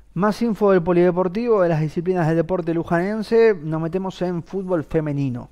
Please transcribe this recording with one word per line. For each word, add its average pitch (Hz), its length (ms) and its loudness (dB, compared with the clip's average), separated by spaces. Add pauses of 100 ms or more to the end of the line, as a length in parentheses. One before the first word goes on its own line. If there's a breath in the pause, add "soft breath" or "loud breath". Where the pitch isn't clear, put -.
(140)
más 202 280 0
info 214 300 2
del 185 100 4
polideportivo, 180 800 2
de 170 60 4
las 156 120 2
disciplinas 170 460 -2
del 160 100 2
deporte 170 360 -2
lujanense, 208 880 2
nos 160 220 -4
metemos 185 400 -6
en 175 200 -4
fútbol 185 420 -4
femenino. 139 680 -4